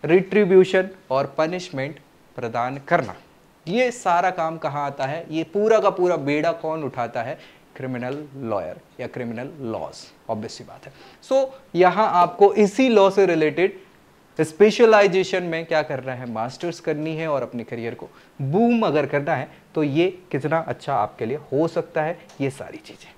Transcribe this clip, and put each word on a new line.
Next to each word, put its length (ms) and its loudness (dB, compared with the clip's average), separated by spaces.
रिट्रीब्यूशन 840 4
और 280 -2
पनिशमेंट 600 -4
प्रदान 420 -6
करना। 280 0
ये 240 0
सारा 400 0
काम 280 -4
कहाँ 280 -6
आता 200 -6
है? 240 -8
ये 140 -4
पूरा 340 2
का 120 2
पूरा 260 0
बेड़ा 380 0
कौन 300 -6
उठाता 380 -6
है? 160 -8
क्रिमिनल 480 -8
लॉयर 320 -4
या 60 -8
क्रिमिनल 440 -8
लॉज, 340 -8
obvious 200 -6
सी 140 -18
बात 220 -20
है। 60 -20
So, 220 2
यहाँ 380 4
आपको 420 4
इसी 340 4
लॉ 220 6
से 160 4
रिलेटेड 520 0
स्पेशलाइजेशन 1040 4
में 240 -4
क्या 160 0
करना 300 -6
है? 200 -10
मास्टर्स 480 -6
करनी 360 -4
है 120 -6
और 140 -2
अपने 220 -8
करियर 300 -8
को 140 -16
बूम 460 2
अगर 200 2
करना 280 -2
है 140 -6
तो 80 -2
ये 260 2
कितना 260 -2
अच्छा 360 -6
आपके 320 -2
लिए 100 -6
हो 160 0
सकता 340 -4
है, 160 -4
ये 100 -2
सारी 280 -16
चीज़ें। 400 -20